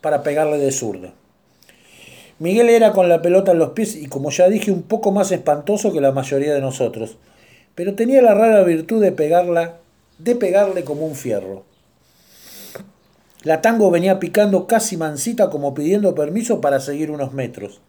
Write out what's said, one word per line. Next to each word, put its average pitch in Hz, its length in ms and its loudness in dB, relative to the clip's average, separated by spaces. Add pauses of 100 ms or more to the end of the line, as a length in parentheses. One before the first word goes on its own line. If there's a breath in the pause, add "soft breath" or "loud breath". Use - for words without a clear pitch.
para 147 220 -2
pegarle 151 340 -2
de 139 140 0
zurda. 98 420 -8 (1300 soft breath)
Miguel 214 300 2
era 226 220 6
con 185 160 4
la 170 140 4
pelota 185 300 2
en 170 80 4
los 156 100 2
pies - 260 -6
y, 147 120 -14
como 139 240 -8
ya 180 180 4
dije, 214 220 0
un 175 100 0
poco 214 300 -2
más 190 200 0
espantoso 185 640 -2
que 156 80 -2
la 139 100 4
mayoría 139 420 -2
de 139 80 -2
nosotros, 120 560 -6 (580 soft breath)
pero 190 180 -6
tenía 247 300 4
la 220 100 6
rara 214 300 6
virtud 170 380 0
de 190 100 4
pegarla, 170 680 0 (400)
de 233 180 -2
pegarle 190 480 0
como 147 220 -6
un 151 100 -8
fierro. 98 480 -8 (1800 loud breath)
La 156 180 -2
tango 220 300 2
venía 185 280 2
picando 196 460 0
casi 220 320 -2
mansita, 165 540 -2
como 143 240 -6
pidiendo 180 400 0
permiso 185 440 -2
para 139 200 0
seguir 147 320 -6
unos 139 220 -8
metros. 107 560 -10